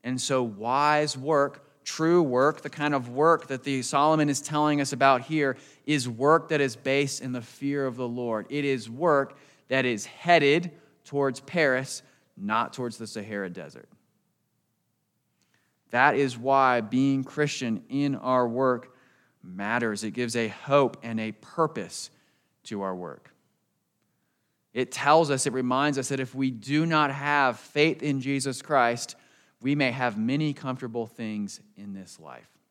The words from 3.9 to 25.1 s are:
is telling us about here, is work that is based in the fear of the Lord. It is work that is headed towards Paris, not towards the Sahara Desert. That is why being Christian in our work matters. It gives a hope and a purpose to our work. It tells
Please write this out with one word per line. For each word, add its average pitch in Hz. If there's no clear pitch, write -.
is 139
telling 151
us 139
about 131
here, 143
is 139
work 143
that 151
is 123
based 139
in 127
the 123
fear 139
of 123
the 123
Lord. 117
It 143
is 127
work 139
that 131
is 117
headed 170
towards 139
Paris, 135
not 107
towards 120
the 113
Sahara 101
Desert. 87
That 127
is 127
why 131
being 131
Christian 131
in 139
our 127
work 123
matters. 104
It 107
gives 117
a 113
hope 135
and 113
a 110
purpose -
to 101
our 95
work. 85
It 123
tells 147